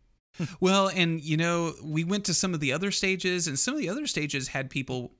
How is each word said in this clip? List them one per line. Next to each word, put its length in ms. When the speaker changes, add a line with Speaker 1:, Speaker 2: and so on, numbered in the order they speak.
Speaker 1:
<laughs> 220
Speaker 2:
Well, 260
and, 320
you 160
know, 380
we 200
went 220
to 80
some 200
of 60
the 120
other 200
stages, 560
and 100
some 160
of 60
the 100
other 180
stages 420
had 200
people 500